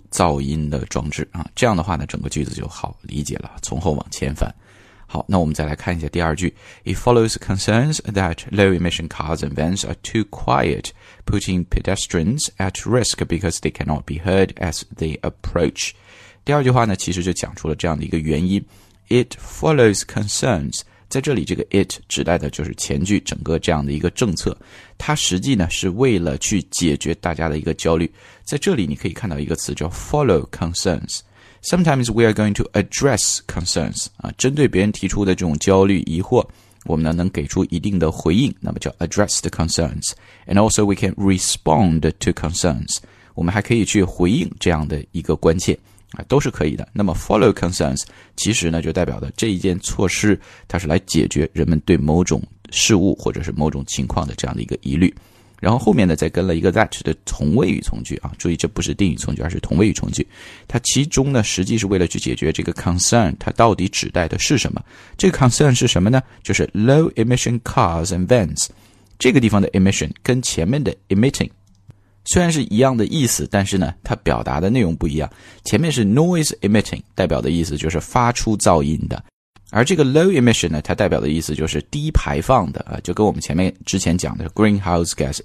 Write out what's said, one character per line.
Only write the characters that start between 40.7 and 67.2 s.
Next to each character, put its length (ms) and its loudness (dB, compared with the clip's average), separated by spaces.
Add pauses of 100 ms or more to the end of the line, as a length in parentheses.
we 100 2
can 200 -2
respond 840 2
to 320 0
concerns， 640 -2 (360)
我 80 -4
们 100 0
还 100 0
可 100 0
以 100 4
去 220 2
回 260 0
应 200 0 (100)
这 100 2
样 160 0
的 160 -6 (100)
一 100 -6
个 140 0
关 220 4
切。 200 0 (320)
啊， 180 -14
都 100 4
是 100 0
可 160 -2
以 120 0
的。 160 -8
那 100 -2
么 100 2
follow 400 4
concerns 520 -2 (320)
其 160 -2
实 180 0
呢， 100 -2
就 120 -4
代 120 0
表 140 -6
的 180 -8
这 120 0
一 100 0
件 220 2
措 260 -2
施， 320 2 (300)
它 100 -2
是 80 -4
来 140 2
解 260 0
决 260 -2
人 160 0
们 120 2
对 160 4
某 260 2
种 180 0 (300)
事 240 2
物 220 4
或 160 -4
者 100 -6
是 80 -6
某 180 0
种 200 -4
情 180 -4
况 180 -2
的 120 -8
这 100 -6
样 80 -4
的 80 -6
一 20 -6
个 180 -6
疑 120 -4
虑。 180 4 (480)
然 120 2
后 60 4
后 140 2
面 140 6
呢， 80 4
再 140 0
跟 180 0
了 80 2
一 60 -2
个 120 4
that 300 0
的 100 -2 (120)
同 320 0
位 120 2
语 120 0
从 240 -4
句 140 -8
啊， 200 -8
注 100 -2
意 80 0
这 120 -2
不 120 -6
是 140 -2
定 160 2
语 60 -2
从 180 -6
句， 80 -6
而 80 -4
是 80 -6
同 180 -2
位 120 6
语 40 2
从 160 -4
句。 160 -2 (440)
它 160 -2
其 200 2
中 280 0
呢， 100 4
实 220 -2
际 120 0
是 120 -2
为 100 2
了 80 4
去 140 -4
解 120 -4
决 200 -2
这 100 -4
个 120 -4
concern， 640 2
它 100 -6
到 240 4
底 140 -2
指 220 -4
代 180 0
的 100 -4
是 180 2
什 160 0
么？ 80 -6 (380)
这 100 4
个 80 0
concern 380 6
是 140 2
什 120 2
么 100 4
呢？ 120 4 (220)
就 100 0
是 100 2 (100)
low 400 4
emission 480 0